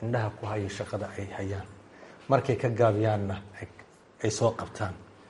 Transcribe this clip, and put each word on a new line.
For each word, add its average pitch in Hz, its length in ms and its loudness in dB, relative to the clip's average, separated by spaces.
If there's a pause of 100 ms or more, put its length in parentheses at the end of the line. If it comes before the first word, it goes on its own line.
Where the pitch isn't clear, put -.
indhaha 113 280 0
ku - 160 -8
hayo 101 220 -2
shaqada 98 480 -4
ay 98 100 -6 (120)
hayaan. 98 280 -4 (640)
Markay 131 280 4
ka 127 120 2
gaabiyaanna 107 640 4 (260)
ay, - 80 -10 (560)
ay 107 60 4
soo 113 200 4
qabtaan. 101 420 -4 (380)